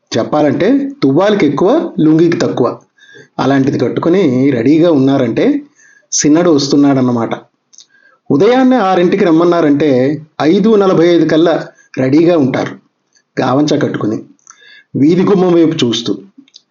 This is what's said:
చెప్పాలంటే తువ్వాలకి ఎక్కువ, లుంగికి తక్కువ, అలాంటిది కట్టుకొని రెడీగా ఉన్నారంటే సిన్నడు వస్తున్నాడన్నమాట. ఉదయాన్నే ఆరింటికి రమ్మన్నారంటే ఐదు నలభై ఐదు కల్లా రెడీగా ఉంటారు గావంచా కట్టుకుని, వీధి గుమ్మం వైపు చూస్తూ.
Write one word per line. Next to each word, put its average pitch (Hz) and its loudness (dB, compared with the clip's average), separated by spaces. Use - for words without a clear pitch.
చెప్పాలంటే 151 -2
తువ్వాలకి 175 0
ఎక్కువ, 208 -2
లుంగికి 160 2
తక్కువ, 127 -4
అలాంటిది 135 0
కట్టుకొని 143 0
రెడీగా 151 2
ఉన్నారంటే 139 0
సిన్నడు 165 2
వస్తున్నాడన్నమాట. 135 0
ఉదయాన్నే 247 2
ఆరింటికి 190 0
రమ్మన్నారంటే 156 0
ఐదు 196 2
నలభై 185 2
ఐదు 160 2
కల్లా 160 0
రెడీగా 160 2
ఉంటారు 123 -4
గావంచా 139 0
కట్టుకుని, - -6
వీధి 165 2
గుమ్మం 180 2
వైపు 160 2
చూస్తూ. 107 -4